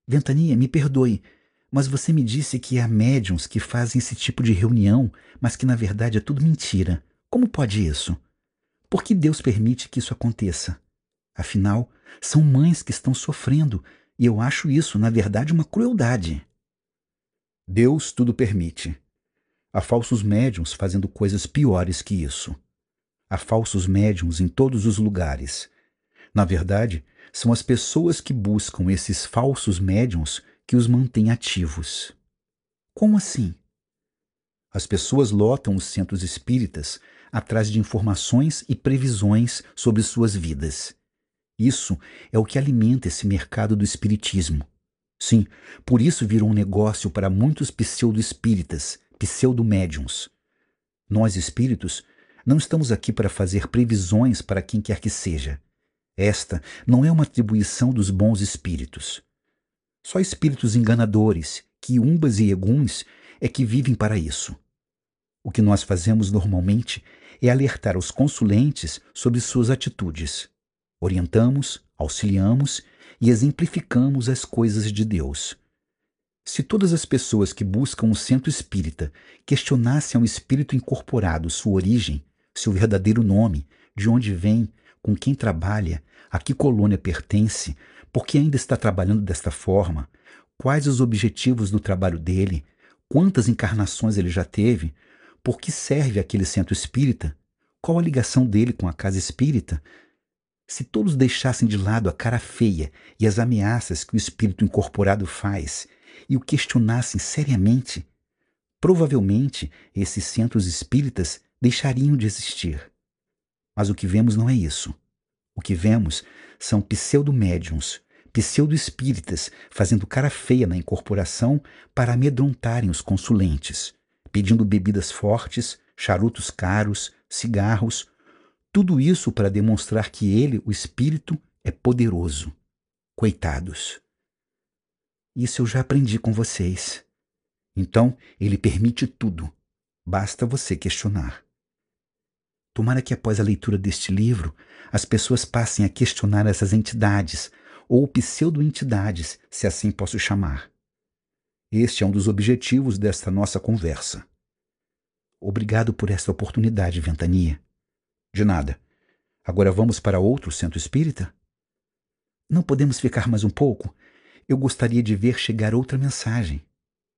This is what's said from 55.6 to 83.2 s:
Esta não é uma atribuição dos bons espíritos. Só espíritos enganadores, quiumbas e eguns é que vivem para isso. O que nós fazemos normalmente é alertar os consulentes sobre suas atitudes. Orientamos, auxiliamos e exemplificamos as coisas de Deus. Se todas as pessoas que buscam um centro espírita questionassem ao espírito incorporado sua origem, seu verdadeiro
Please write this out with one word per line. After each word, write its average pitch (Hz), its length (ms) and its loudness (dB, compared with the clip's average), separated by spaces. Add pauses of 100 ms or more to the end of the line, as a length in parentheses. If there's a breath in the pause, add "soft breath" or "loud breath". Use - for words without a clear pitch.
Esta 98 440 -2 (240 loud breath)
não 123 200 4
é 165 80 4
uma 156 100 4
atribuição 110 680 0
dos 104 200 0
bons 101 300 2
espíritos. - 840 -8 (800)
Só - 140 -4
espíritos 143 560 0
enganadores, 107 880 2 (180)
quiumbas 127 600 2
e 104 100 4
eguns 101 540 0 (360 loud breath)
é 127 80 -2
que - 160 -2
vivem 120 300 2
para 107 240 0
isso. - 380 -6 (880)
O 107 80 -8
que 113 100 2
nós 101 220 4
fazemos 101 480 0
normalmente 101 720 0 (360 loud breath)
é 123 80 2
alertar 123 480 0
os 92 140 -4
consulentes 120 920 0 (140 soft breath)
sobre 120 260 0
suas 120 300 0
atitudes. 82 800 -6 (520)
Orientamos, 107 840 0 (120)
auxiliamos 101 840 0 (380 soft breath)
e 117 100 6
exemplificamos 135 960 0
as 127 160 -2
coisas 110 480 0
de 104 120 0
Deus. 78 520 -4 (880)
Se - 180 -6
todas 196 300 2
as 165 120 0
pessoas 107 480 0
que - 120 -6
buscam 110 420 -2
um 110 80 4
centro 131 360 0
espírita 78 600 -6 (340 soft breath)
questionassem 135 720 0
ao 117 60 4
espírito 135 520 -2
incorporado 92 760 -2
sua - 220 -2
origem, 92 520 0 (300)
seu - 180 -4
verdadeiro 104 500 2